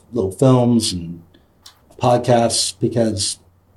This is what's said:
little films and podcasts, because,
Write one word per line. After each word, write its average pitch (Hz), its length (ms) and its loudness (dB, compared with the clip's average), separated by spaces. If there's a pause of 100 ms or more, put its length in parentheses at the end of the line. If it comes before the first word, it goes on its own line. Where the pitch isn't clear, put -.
(140)
little 98 180 -4
films 120 640 2
and 85 300 -10 (760)
podcasts, 123 840 0
because, 110 600 -4 (380)